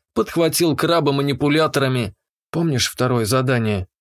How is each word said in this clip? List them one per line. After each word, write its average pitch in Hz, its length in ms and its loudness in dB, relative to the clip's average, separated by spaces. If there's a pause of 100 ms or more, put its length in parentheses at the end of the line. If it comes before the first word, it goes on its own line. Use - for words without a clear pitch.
(140)
подхватил 170 640 0
краба 160 360 2
манипуляторами. 139 1000 0 (380)
"Помнишь 156 380 -2
второе 123 360 0
задание?" 113 600 0 (140)